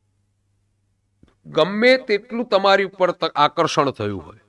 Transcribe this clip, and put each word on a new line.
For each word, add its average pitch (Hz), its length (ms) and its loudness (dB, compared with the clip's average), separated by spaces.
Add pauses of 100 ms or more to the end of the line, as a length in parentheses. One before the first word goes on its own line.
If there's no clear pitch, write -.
(1500)
ગમે 202 520 2
તેટલું 233 480 -6
તમારી 196 380 2
ઉપર 185 280 -2
ત-, - 240 -6
આકર્ષણ 147 560 0
થયું 101 340 -8
હોય - 240 -20